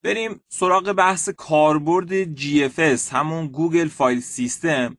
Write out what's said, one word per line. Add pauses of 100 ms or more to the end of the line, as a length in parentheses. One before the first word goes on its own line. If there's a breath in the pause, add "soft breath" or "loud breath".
بریم
سراغ
بحث
کاربرد
جی
اف
اس،
همون
گوگل
فایل
سیستم.